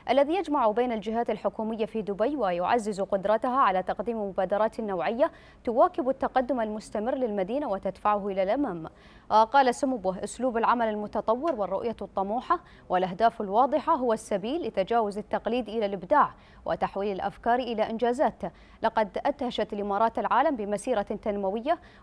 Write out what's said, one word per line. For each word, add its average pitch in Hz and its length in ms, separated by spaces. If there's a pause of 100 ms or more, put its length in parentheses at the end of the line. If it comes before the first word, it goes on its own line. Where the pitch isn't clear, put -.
(100)
الذي 277 240
يجمع 294 360
بين 240 220
الجهات 220 380
الحكومية 214 560
في 220 160
دبي 208 340
ويعزز 196 640
قدرتها 214 600
على 190 220
تقديم 214 400
مبادرات 202 580
نوعية 214 500 (340)
تواكب 262 440
التقدم 262 520
المستمر 220 540
للمدينة 233 540
وتدفعه 202 600
إلى 196 140
الأمام. 190 440 (440)
وقال 240 440
سموه: 196 500
"أسلوب 233 320
العمل 226 320
المتطور 220 640
والرؤية 208 480
الطموحة 208 580 (280)
والأهداف 185 520
الواضحة 247 540
هو 247 180
السبيل 220 540
لتجاوز 208 520
التقليد 220 500
إلى 214 180
الإبداع 202 440 (360)
وتحويل 196 460
الأفكار 226 460
إلى 220 320
إنجازات. 233 520 (400)
لقد 220 440
أدهشت 247 460
الإمارات 208 460
العالم 233 380
بمسيرة 208 460
تنموية 214 760 (240)